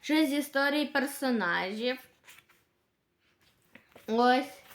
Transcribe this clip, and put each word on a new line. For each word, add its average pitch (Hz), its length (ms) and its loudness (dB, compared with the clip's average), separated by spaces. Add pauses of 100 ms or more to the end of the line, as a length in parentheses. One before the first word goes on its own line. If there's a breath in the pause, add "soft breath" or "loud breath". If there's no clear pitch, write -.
вже 311 240 2
з 269 80 0
історії 285 520 0
персонажів. 233 1120 -2 (2000)
Ось. 247 540 2 (140)